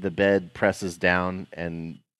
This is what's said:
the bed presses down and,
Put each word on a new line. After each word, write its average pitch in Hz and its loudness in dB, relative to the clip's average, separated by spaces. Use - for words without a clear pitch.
the 95 -2
bed 98 2
presses 92 0
down 90 0
and, 82 -8